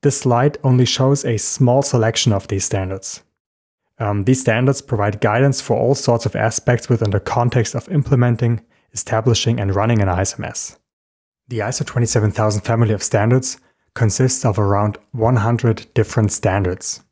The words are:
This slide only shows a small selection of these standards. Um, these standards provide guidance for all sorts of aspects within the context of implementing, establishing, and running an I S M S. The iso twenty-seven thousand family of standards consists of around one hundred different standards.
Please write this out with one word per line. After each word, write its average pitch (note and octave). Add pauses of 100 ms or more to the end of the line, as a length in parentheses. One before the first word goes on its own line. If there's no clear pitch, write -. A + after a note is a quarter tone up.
This C#3+
slide C3
only B2+
shows C3+
a A#2+
small B2+
selection A2+
of G2
these G2
standards. F#2+ (760)
Um, G#2
these C3
standards B2+
provide G#2
guidance B2
for -
all B2
sorts A#2
of G#2+
aspects A2
within A2+
the G2
context A#2+
of -
implementing, B2 (320)
establishing, A#2
and G2
running G#2+
an G2
I F2+
S -
M -
S. - (720)
The A#2+
iso G#2+
twenty-seven A2
thousand G#2+
family A#2
of G2+
standards A#2 (360)
consists B2+
of A2
around G2+ (140)
one A#2+
hundred A2+
different G#2+
standards. F#2+ (100)